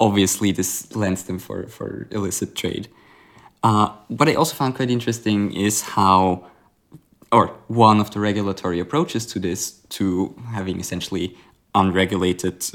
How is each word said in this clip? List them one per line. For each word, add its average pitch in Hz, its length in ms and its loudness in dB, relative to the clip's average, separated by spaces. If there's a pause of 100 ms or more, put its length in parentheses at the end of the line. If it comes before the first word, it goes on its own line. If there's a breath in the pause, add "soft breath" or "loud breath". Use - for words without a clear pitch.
obviously 101 500 4
this - 460 -4
lends 95 280 -2
them 92 140 -6
for, 95 300 -10
for - 420 -10
illicit 98 460 -6
trade. - 320 -6 (720 loud breath)
Uh, 107 280 4 (180)
what 117 200 2
I 151 60 4
also 160 220 0
found 131 180 0
quite 127 160 -2
interesting 113 640 0
is 104 280 0
how, 95 640 2 (840 loud breath)
or 113 160 6 (180)
one 110 340 6
of 104 120 -2
the 104 80 -4
regulatory 98 580 -2
approaches 135 480 -2
to - 140 -8
this, 87 320 -4 (160)
to 95 460 -2 (180)
having 95 280 -6
essentially 90 560 -6 (380 loud breath)
unregulated 92 840 2 (140)